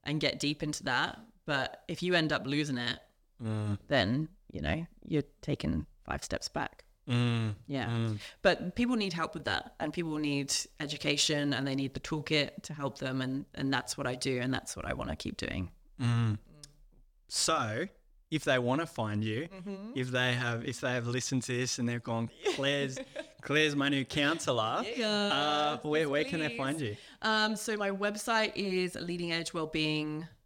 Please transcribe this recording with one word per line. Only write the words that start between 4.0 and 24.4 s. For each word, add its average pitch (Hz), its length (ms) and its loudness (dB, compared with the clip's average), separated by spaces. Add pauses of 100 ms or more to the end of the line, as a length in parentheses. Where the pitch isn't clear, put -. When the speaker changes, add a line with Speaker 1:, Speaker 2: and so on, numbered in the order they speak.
Speaker 1:
you - 100 -6
know, 107 240 0 (220)
you're 151 160 2 (180)
taking 156 440 -2 (200)
five - 180 -4
steps - 260 -6
back. - 340 -6 (260)
Speaker 2:
Mm. 117 460 2 (120)
Speaker 1:
Yeah. 131 200 -2
Speaker 2:
Mm. 113 320 0 (220)
Speaker 1:
But 180 340 4
people 240 220 2
need 196 160 0
help 165 200 -2
with 143 120 -8
that, - 340 -2
and 151 140 -2
people 160 240 -2
need 143 360 0 (280)
education, 147 720 2
and 135 120 0
they 135 80 0
need 135 200 0
the - 80 -6
toolkit 151 640 0
to - 100 -10
help 139 260 -4
them. 131 220 -2
And, 131 240 -2 (100)
and 135 180 0
that's - 240 -2
what 139 80 -4
I 123 100 -2
do. 131 260 0
And 131 120 0
that's - 220 -4
what - 100 -8
I - 80 -2
wanna - 220 -4
keep - 220 -8
doing. - 340 -4 (300)
Speaker 2:
Mm. 117 360 4 (920)
So 143 580 0 (420)
if 156 140 0
they 131 160 4
wanna 131 260 2
find 107 380 -2
you, 113 240 -2
Speaker 1:
Mm-hmm. 196 480 -10
Speaker 2:
if 127 160 -2
they 127 220 2
have, 120 320 -2
if 127 160 -4
they 127 100 0
have 120 160 0
listened 123 360 0
to 123 120 -2
this 123 240 -2
and 120 80 0
they've 120 160 -2
gone, 117 260 -2 (140)
Speaker 1:
<laughs> 392 120 2
Speaker 2:
"Claire's, 139 440 0 (420)
Claire's 151 320 4
my 139 140 2
new 139 160 2
counselor," 143 800 2 (140)